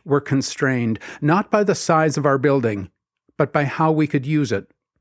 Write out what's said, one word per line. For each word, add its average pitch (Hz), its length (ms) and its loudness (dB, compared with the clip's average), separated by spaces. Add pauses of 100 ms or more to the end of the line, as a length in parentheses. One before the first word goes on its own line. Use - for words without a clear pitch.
were 143 160 0
constrained, 131 800 -2 (220)
not 170 280 2
by 208 140 2
the 196 100 2
size 160 440 0
of 143 80 -2
our 139 120 4
building, 120 540 0 (460)
but 143 160 0
by 147 100 0
how 160 280 0
we 156 140 2
could 143 200 -2
use 147 260 0
it. 101 180 -6 (320)